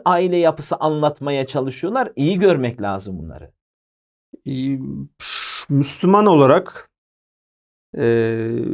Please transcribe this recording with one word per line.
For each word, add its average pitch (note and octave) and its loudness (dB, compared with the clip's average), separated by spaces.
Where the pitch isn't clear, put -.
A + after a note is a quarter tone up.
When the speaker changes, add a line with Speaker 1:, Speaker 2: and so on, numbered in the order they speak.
Speaker 1:
aile F3 2
yapısı D#3+ 0
anlatmaya D3 -2
çalışıyorlar? D3 -4
İyi E3 0
görmek C#3+ 2
lazım G2 -6
bunları. C#2+ -16
Speaker 2:
Ee, C3+ -4
ş-, - -4
Müslüman F#3 4
olarak, C3+ 4
e, A2+ 0